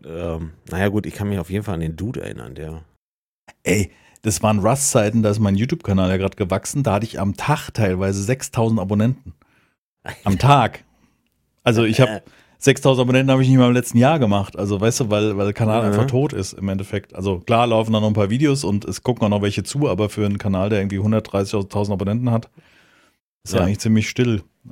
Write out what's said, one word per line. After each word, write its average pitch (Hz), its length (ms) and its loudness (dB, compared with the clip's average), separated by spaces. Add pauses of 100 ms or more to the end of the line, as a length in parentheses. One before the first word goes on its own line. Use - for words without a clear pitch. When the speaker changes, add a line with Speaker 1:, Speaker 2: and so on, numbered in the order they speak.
Speaker 1:
ähm, 82 460 -8 (180)
naja 92 180 0
gut, 101 180 -2
ich 80 100 -10
kann 101 120 -4
mich 101 120 -2
auf 82 100 -8
jeden 104 160 -4
Fall 104 80 -6
an 82 80 -4
den 80 160 -4
Dude 98 240 -6
erinnern, 55 340 -12
der 78 280 -12 (800)
Speaker 2:
Ey, 101 280 0 (300)
das 107 220 -2
waren 107 160 4
Rust-Zeiten, 110 640 2
da 107 80 2
ist 104 80 -2
mein 101 160 2
YouTube-Kanal 98 540 0
ja 92 80 0
grad 95 200 -4
gewachsen, 101 460 -2
da 110 100 0
hatte 104 120 0
ich - 140 -8
am 98 160 -2
Tag - 380 -4
teilweise 98 500 0
sechstausend 113 560 -2
Abonnenten. 104 540 -2 (920)
Am 98 160 0
Speaker 1:
<laughs> - 0 -
Speaker 2:
Tag. 131 460 2 (800)
Also 117 200 2
ich 110 160 2
hab, 127 80 6
Speaker 1:
Äh. 107 140 -6 (380)
Speaker 2:
sechstausend 135 420 4
Abonnenten 131 300 2
habe 131 100 4
ich 131 80 4
nicht 131 80 6
mal 127 100 8
im 123 60 4
letzten 123 240 0
Jahr 143 220 4
gemacht, 101 380 0
also 101 220 -2
weißt 117 220 2
du, 113 80 -4
weil, 107 260 0
weil 98 120 -2
der 104 60 -2
Kanal 110 280 0
Speaker 1:
Mhm. 107 60 0
Speaker 2:
einfach 104 200 2
tot 135 240 0
ist 95 220 -6
im 98 160 -6
Endeffekt. 95 460 -6
Also 95 240 -4
klar 117 280 2
laufen 113 240 2
da 110 80 2
noch 107 80 0
ein 107 60 0
paar 101 160 2
Videos 139 340 0
und 101 220 -2
es - 180 -8
gucken 117 220 0
auch 104 40 2
noch 101 120 0
welche 101 220 -2
zu, 143 260 -2
aber 101 180 0
für 104 180 -4
einen 101 120 -2
Kanal, 95 320 -2
der 107 100 0
irgendwie 98 200 -2
hundertdreißigtausend 104 960 -2
Abonnenten 107 380 -2
hat, 117 180 -2 (960)
ist 92 100 -8
ja 95 60 2
Speaker 1:
Ja. 90 60 2
Speaker 2:
eigentlich 98 140 0
ziemlich 110 280 2
still, 117 360 0 (280)